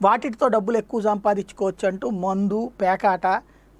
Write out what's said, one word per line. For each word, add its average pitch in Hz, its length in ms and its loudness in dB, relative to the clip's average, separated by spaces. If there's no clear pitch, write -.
వాటితో 233 460 2
డబ్బులు 220 300 2
ఎక్కువ 220 240 -4
సంపాదించుకోవచ్చు 202 840 -2
అంటూ 190 220 -4
మందు, 202 600 -2
పేకాట 190 600 0